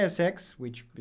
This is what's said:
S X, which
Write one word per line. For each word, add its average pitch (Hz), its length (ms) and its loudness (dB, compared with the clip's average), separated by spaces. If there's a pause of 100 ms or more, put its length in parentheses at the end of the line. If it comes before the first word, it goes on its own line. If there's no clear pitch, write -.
S 170 160 2
X, 190 400 0
which 120 240 -8 (160)